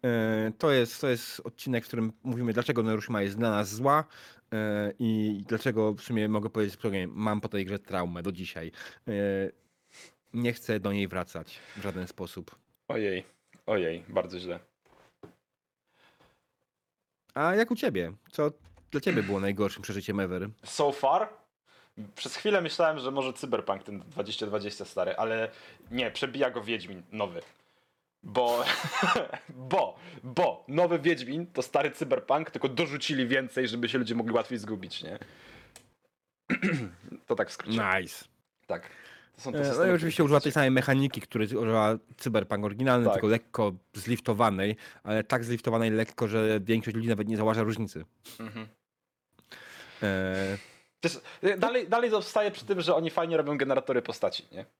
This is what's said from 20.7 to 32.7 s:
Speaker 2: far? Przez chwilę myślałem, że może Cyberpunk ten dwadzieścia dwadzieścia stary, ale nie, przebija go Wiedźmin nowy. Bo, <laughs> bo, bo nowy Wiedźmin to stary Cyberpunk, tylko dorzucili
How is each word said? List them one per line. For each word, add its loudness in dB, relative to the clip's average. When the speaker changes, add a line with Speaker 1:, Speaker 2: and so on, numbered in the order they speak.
Speaker 2:
far? 2
Przez -8
chwilę 2
myślałem, 2
że -4
może -2
Cyberpunk -2
ten -12
dwadzieścia -6
dwadzieścia -4
stary, -2
ale -2
nie, -2
przebija -2
go -8
Wiedźmin -6
nowy. -4
Bo, 2
<laughs> -2
bo, 2
bo 0
nowy 4
Wiedźmin 0
to -4
stary 2
Cyberpunk, 0
tylko -2
dorzucili -2